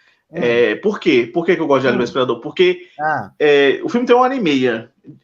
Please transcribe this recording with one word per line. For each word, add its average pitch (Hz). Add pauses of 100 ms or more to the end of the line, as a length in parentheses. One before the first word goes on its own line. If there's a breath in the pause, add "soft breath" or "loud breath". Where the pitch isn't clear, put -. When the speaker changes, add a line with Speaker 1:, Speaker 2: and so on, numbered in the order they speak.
(300)
Speaker 1:
Hum. 156
Speaker 2:
É, 117
por 202
quê? 120
Por 170
que 180
que 156
eu 151
gosto 135
de 135
Alien 120
Speaker 1:
Hum. 123
Speaker 2:
versus 120
Predador? 123
Porque, 180 (140)
Speaker 1:
Ah. 143 (100)
Speaker 2:
é, 143
o -
filme 240
tem 233
uma 247
hora 254
e 262
meia. 127 (340)